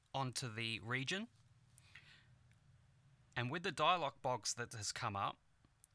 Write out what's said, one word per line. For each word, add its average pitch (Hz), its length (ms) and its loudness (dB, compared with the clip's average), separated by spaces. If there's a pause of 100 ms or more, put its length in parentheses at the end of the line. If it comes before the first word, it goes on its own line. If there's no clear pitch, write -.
(140)
onto 131 400 0
the 113 300 -2
region, 135 420 0 (2000)
and 123 140 0
with 170 120 -2
the 196 80 0
dialog 156 520 4
box 127 320 0
that 120 180 -4
has 104 200 -4
come 110 220 -2
up, 101 220 0 (580)